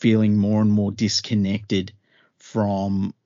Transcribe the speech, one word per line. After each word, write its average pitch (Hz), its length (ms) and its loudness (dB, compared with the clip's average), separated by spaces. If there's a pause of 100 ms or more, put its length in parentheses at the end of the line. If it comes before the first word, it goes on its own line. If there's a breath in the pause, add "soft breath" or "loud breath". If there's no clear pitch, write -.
feeling 110 360 4
more 104 240 2
and 107 120 2
more 101 200 0
disconnected 101 1000 -2 (460 soft breath)
from 98 760 -2 (100)